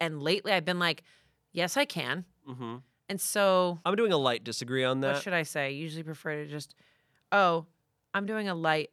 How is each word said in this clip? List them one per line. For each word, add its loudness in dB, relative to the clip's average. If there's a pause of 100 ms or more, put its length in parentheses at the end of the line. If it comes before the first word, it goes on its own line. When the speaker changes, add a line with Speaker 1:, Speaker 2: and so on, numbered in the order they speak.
Speaker 1:
And -4
lately 0
I've 2
been 0
like, 0 (500)
"Yes, -2
I 4
can." -4 (240)
Speaker 2:
Mm-hmm. -8 (300)
Speaker 1:
And -6
so 2
Speaker 2:
I'm 2
doing 2
a 6
light 2
disagree -2
on 0
that. 0
Speaker 1:
what -4
should -4
I 2
say? -4
Usually -8
prefer -8
to -12
just, -10 (580)
oh, 4 (480)
I'm -2
doing -4
a -2
light 2